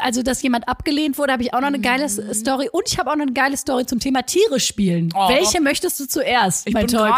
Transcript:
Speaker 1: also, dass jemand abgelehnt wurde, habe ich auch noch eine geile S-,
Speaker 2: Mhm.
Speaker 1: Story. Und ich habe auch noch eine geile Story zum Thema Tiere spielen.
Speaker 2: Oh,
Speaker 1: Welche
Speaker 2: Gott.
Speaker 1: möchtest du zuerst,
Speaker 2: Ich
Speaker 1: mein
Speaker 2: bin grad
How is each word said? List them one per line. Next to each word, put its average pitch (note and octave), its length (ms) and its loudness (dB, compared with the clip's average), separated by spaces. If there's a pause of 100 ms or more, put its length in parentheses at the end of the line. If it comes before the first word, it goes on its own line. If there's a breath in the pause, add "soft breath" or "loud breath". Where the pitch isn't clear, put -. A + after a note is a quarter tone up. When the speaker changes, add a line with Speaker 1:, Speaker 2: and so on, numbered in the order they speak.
Speaker 1:
also, B3+ 200 -2
dass B3 200 -2
jemand B3 260 0
abgelehnt D4 500 -2
wurde, C#4+ 160 0
habe A#3+ 80 -2
ich A#3+ 100 -4
auch B3 80 0
noch C#4 80 0
eine C#4 120 -2
geile B3+ 240 0
S-, G#3 140 -4
Speaker 2:
Mhm. G#3 160 -8
Speaker 1:
Story. C4 380 -2
Und E4+ 140 -2
ich - 120 -4
habe C#4 120 -2
auch D4+ 60 0
noch D4 100 0
eine B3+ 80 -2
geile C#4 240 0
Story B3+ 260 -2
zum B3 160 -2
Thema C4 220 0
Tiere E4+ 360 2
spielen. E3+ 560 0
Speaker 2:
Oh, G3 140 4
Speaker 1:
Welche D#4+ 300 4
Speaker 2:
Gott. D#4 60 2
Speaker 1:
möchtest D4 360 -2
du C#4 80 -8
zuerst, A#3 580 0
Speaker 2:
Ich G#3+ 80 -2
Speaker 1:
mein A3+ 120 0
Speaker 2:
bin A#3+ 100 0
grad G#3+ 220 2